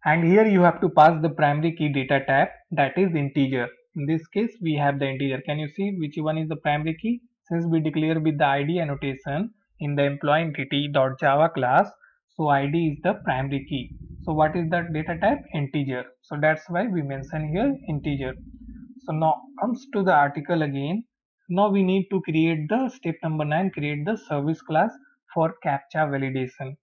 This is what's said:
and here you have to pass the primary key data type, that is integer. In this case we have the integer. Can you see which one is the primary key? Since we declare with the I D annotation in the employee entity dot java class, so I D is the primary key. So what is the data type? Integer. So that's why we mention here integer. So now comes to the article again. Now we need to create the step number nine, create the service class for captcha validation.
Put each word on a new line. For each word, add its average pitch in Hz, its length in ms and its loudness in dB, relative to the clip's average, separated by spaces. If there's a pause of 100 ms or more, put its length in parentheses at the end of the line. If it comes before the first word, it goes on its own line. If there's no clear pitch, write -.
and 160 180 4
here 196 220 8
you 196 160 6
have 170 200 6
to 185 80 2
pass 156 320 8
the 160 80 2
primary 151 460 0
key 151 160 0
data 135 340 0
type, 139 260 2 (200)
that 143 260 0
is 180 180 2
integer. 139 520 0 (280)
In 143 100 -6
this 160 220 -2
case 220 340 -2
we 160 140 0
have 143 240 0
the 139 80 0
integer. 135 380 -2
Can 147 120 -4
you 151 180 -4
see 196 220 -4
which 156 200 -6
one 156 200 -2
is 156 100 -4
the 156 100 -6
primary 151 440 -2
key? 240 200 -2 (300)
Since 170 140 0
we 165 140 2
declare 156 400 0
with 156 180 0
the 151 80 2
I 139 180 2
D 165 160 -2
annotation 143 720 -6 (300)
in 143 160 -4
the 143 80 2
employee 147 400 0
entity 147 500 -4
dot 131 260 2
java 147 300 4
class, 147 400 2 (480)
so 156 120 0
I 139 180 2
D 160 280 0
is - 80 -14
the 196 120 2 (100)
primary 135 420 -2
key. 127 220 -6 (320)
So 165 120 -4
what 156 220 2
is 170 140 -2
the 170 240 -2
data 156 260 -4
type? 214 200 0 (140)
Integer. 135 500 -4 (180)
So - 200 -10
that's 156 260 0
why 180 200 -2
we 180 140 -2
mention 139 480 -6
here 240 260 0 (120)
integer. 139 460 -4 (720)
So 160 80 -6
now 156 220 2 (260)
comes 226 320 -4
to 202 100 0
the 185 100 4
article 147 500 2
again. 147 400 -4 (440)
Now 190 220 2
we 196 140 4
need 185 280 2
to 190 100 0
create 160 480 0
the 247 200 0
step 165 340 -6
number 156 220 -2
nine, 165 260 0
create 147 320 -4
the 208 140 -2
service 156 440 -4
class 170 300 0 (420)
for 160 300 0
captcha 151 460 -2
validation. 135 720 -4